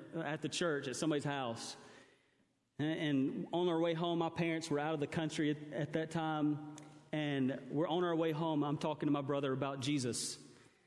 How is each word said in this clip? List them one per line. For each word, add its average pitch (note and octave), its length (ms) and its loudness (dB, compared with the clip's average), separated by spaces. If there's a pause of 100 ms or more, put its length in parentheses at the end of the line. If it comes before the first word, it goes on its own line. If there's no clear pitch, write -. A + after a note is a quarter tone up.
(260)
at D3+ 160 -2
the D#3 80 -2
church C#3+ 380 0
at B2 80 -4
somebody's D3+ 280 0
house. C3+ 520 -4 (1040)
And, D#3 200 0
and D3 520 0
on F3 180 2
our E3 100 2
way E3+ 140 4
home, E3+ 260 2
my E3 100 2
parents E3 400 0
were C#3+ 100 2
out D#3 140 2
of D#3 60 0
the C#3+ 80 2
country D#3 440 2
at, D3 60 0 (160)
at D3+ 200 -2
that D#3+ 180 -2
time. D3+ 480 2 (540)
And C#3 440 0 (120)
we're D3+ 180 2
on F3 160 2
our E3+ 120 2
way E3 160 2
home. D#3 320 2
I'm C#3+ 140 0
talking D3+ 300 -2
to C#3+ 40 4
my C#3+ 100 4
brother C#3 320 0
about C#3 260 -2
Jesus. B2+ 580 0 (500)